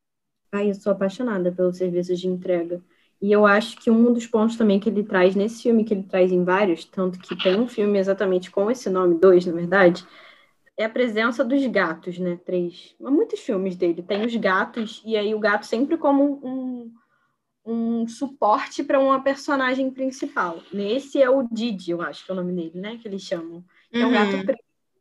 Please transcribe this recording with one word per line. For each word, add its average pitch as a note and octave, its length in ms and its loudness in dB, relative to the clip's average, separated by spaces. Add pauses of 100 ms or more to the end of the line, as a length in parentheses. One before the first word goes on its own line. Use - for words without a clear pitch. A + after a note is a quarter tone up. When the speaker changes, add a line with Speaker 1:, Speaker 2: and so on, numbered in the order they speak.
(520)
Speaker 1:
Ai, G3+ 180 0
eu G3 60 -2
sou G3+ 160 -2
apaixonada G3 600 -2
pelo F3+ 220 0
serviço F3+ 420 -2
de F3+ 120 -6
entrega. F3+ 540 -4 (400)
E G3+ 100 0
eu G#3 140 6
acho G#3 320 2
que - 120 -2
um A#3 240 6
dos A#3 140 -2
pontos A3+ 280 2
também G3+ 240 2
que G3 100 -2
ele G3+ 140 0
traz F#3+ 320 4
nesse G#3 280 -2
filme, A#3 200 4
que A3 100 -2
ele F#3+ 100 -2
traz F#3 280 2
em F3+ 120 2
vários, F3+ 420 0
tanto F#3 340 -4
que - 160 -10
tem F#3+ 240 2
um B3 80 0
filme G#3 300 0
exatamente F#3+ 540 0
com G3+ 180 0
esse B3 200 -4
nome, F3+ 300 2
dois, F3+ 260 8
na F3 80 -2
verdade, F3 520 4 (720)
é G#3+ 80 -2
a A3+ 40 -4
presença A#3+ 540 0
dos C4+ 220 0
gatos, F3+ 540 -2
né? F3 260 -4
Três. F3+ 540 -6
Mas A#3 120 -6
muitos G4+ 280 0
filmes F#3+ 360 -2
dele F3 280 -2
tem G3+ 200 -2
os A#3 120 -2
gatos, G#3 680 -2
e A3 140 -2
aí G#3 160 -2
o G#3+ 60 -4
gato G#3 260 0
sempre C#4 320 -2
como C#4 460 2
um, B3+ 500 -10 (760)
um A#3 400 -2
suporte - 760 -2
pra C#4+ 160 2
uma C4+ 240 4
personagem C4+ 680 0
principal. C4 800 -6
Nesse A3+ 500 -2
é B3+ 80 6
o C4+ 140 4
Didi, A3 480 -6
eu E3+ 100 -4
acho D3 220 -10
que - 80 -10
é - 20 -4
o F#3 40 -4
nome F3+ 160 -4
dele, E3+ 260 -8
né? G#3+ 180 -10
Que A3+ 120 -14
eles G3 120 -8
chamam. E3+ 420 -10 (280)
Que A#3 60 -4
é A#3+ 80 2
um B3+ 60 2
gato G#3 260 2
Speaker 2:
Uhum. F#3+ 80 -6
Speaker 1:
preto, - 180 -4 (380)